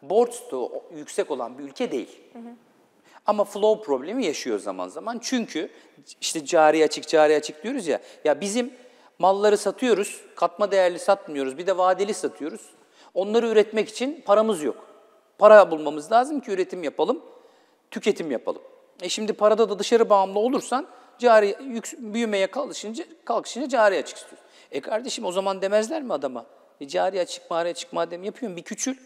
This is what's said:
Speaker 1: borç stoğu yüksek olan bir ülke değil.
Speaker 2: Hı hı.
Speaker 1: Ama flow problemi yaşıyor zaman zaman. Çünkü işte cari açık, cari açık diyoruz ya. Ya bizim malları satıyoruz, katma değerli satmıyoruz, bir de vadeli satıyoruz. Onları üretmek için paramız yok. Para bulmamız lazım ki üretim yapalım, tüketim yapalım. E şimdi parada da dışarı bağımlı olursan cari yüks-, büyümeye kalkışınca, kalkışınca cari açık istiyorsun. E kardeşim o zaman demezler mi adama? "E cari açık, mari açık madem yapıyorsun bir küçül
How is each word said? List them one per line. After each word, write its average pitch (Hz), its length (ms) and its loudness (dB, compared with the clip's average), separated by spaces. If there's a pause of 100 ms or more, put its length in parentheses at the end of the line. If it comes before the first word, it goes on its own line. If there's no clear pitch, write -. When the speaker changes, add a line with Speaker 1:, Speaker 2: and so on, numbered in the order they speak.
Speaker 1:
borç 208 320 2
stoğu - 500 -8 (120)
yüksek 151 360 -6
olan 127 260 -8
bir 143 60 -16
ülke 143 280 -8
değil. - 280 -8 (140)
Speaker 2:
Hı 247 60 -20
hı. 233 40 -18 (800)
Speaker 1:
Ama 208 180 0
flow 214 420 0
problemi 156 400 -4
yaşıyor 127 340 -4
zaman 92 280 -8
zaman. 196 340 -10
Çünkü 247 480 -4 (520)
işte 156 240 -6
cari 156 380 6
açık, 147 240 -2
cari 156 280 4
açık 147 280 -6
diyoruz 226 240 -6
ya. 120 140 -2 (240)
Ya 147 160 0
bizim 240 320 -4 (460)
malları 202 380 4
satıyoruz, 208 640 -2 (140)
katma 180 360 -2
değerli 180 280 2
satmıyoruz, 143 580 -2
bir 175 100 -6
de 185 100 0
vadeli 185 360 2
satıyoruz. 156 480 -8 (520)
Onları 214 340 0
üretmek 214 420 2
için 285 360 -6
paramız 208 380 2
yok. - 240 -6 (500)
Para 202 340 10
bulmamız 156 400 -6
lazım 262 280 2
ki - 120 -8
üretim 185 320 -4
yapalım, 160 380 -2 (720)
tüketim 190 400 -2
yapalım. - 300 -4 (400)
E 180 80 -8
şimdi 208 240 -4
parada 214 360 4
da 196 100 -6
dışarı 220 300 2
bağımlı 196 300 2
olursan 247 480 -2 (300)
cari 220 340 6
yüks-, 233 640 -10
büyümeye 214 340 0
kalkışınca, 226 560 -8 (220)
kalkışınca 233 440 -4
cari 214 280 4
açık - 200 -6
istiyorsun. - 300 -20 (240)
E 139 100 -6
kardeşim 233 440 -6
o 185 60 -4
zaman 190 300 -2
demezler 220 400 0
mi 233 120 -6
adama? 131 320 -6 (360)
"E 143 60 -14
cari 180 340 -2
açık, - 300 -8
mari 170 180 -2
açık - 240 -12
madem 170 300 -4
yapıyorsun 202 340 -10
bir 175 60 -14
küçül 262 320 -6 (100)